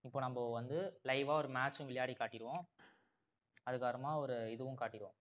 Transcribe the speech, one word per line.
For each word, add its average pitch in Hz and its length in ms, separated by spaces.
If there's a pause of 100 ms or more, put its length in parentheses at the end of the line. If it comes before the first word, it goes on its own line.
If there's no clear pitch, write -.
இப்போ 127 160
நம்ம 127 180 (120)
வந்து 117 280 (260)
லைவா 139 320
ஒரு 143 200
மேட்சும் 139 340
விளையாடி 127 240
காட்டிடுவோம். 120 480 (1000)
அதுக்கப்புறமா 127 540
ஒரு 131 160 (180)
இதுவும் 127 280
காட்டிடுவோம். 107 400